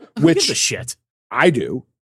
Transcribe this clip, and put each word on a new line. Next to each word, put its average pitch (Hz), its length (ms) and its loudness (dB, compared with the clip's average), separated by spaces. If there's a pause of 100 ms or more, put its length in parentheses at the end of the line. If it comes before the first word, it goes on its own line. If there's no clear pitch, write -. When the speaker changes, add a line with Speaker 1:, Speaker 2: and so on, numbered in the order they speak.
(180)
Speaker 1:
Who 151 80 2
Speaker 2:
Which 165 120 6
Speaker 1:
gives - 120 0
a - 40 -2
shit? - 420 -6 (340)
Speaker 2:
I 139 200 4
do. 127 340 -4 (280)